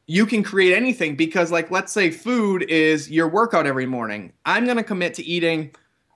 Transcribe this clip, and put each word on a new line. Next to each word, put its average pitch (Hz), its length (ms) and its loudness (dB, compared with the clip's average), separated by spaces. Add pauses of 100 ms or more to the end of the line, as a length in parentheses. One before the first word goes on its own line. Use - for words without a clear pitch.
you 185 200 2
can 214 180 0
create 185 320 4
anything 190 400 -2
because, 160 340 0
like, 165 220 -2
let's 190 200 -4
say 185 200 2
food 202 500 -2
is 156 480 2
your 160 180 2
workout 190 380 2
every 131 200 -2
morning. 110 460 -6 (120)
I'm 208 220 2
gonna 233 180 0
commit 180 300 -4
to 180 100 -12
eating, 165 500 -2 (420)